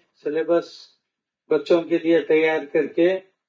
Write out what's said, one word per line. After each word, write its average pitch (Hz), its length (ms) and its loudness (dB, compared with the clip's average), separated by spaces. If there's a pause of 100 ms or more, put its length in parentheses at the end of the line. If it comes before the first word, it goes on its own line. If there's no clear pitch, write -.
(140)
सिलेबस 160 800 -4 (540)
बच्चों 156 320 0
के 160 160 -2
लिए 160 220 2
तैयार 156 460 0
करके 170 480 0 (340)